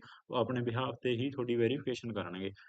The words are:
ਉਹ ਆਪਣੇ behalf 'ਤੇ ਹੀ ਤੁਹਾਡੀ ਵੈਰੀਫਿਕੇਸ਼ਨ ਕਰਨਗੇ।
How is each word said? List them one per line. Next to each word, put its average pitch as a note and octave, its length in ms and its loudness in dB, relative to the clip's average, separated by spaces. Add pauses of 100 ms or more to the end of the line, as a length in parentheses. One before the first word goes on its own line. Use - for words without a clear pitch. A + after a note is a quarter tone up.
(300)
ਉਹ - 60 -2
ਆਪਣੇ B2 240 2
behalf B2 320 0
'ਤੇ B2+ 200 0
ਹੀ B2 180 0
ਤੁਹਾਡੀ B2 260 0
ਵੈਰੀਫਿਕੇਸ਼ਨ A#2 580 2
ਕਰਨਗੇ। F#2+ 360 -4 (200)